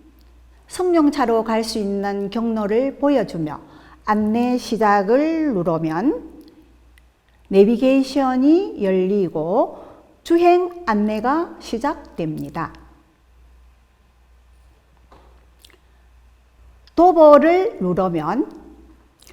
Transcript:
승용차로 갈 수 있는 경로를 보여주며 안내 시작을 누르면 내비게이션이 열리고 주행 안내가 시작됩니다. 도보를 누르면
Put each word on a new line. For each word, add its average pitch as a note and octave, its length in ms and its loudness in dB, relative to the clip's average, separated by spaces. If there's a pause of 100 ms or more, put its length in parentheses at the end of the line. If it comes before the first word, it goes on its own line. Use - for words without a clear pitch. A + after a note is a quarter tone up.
(680)
승용차로 C#4+ 760 0
갈 A3+ 200 -2
수 A3+ 160 -6
있는 G3+ 500 -6
경로를 A3+ 680 -4
보여주며 G3 640 -2 (460)
안내 A3 540 0
시작을 A#3 960 0
누르면 E3+ 680 -2 (1300)
내비게이션이 C4 1400 2
열리고 F#3+ 1040 -2 (400)
주행 F4 560 2
안내가 G#3+ 720 -2
시작됩니다. E3 1120 -8 (4000)
도보를 E4 840 6
누르면 F3+ 720 -4 (800)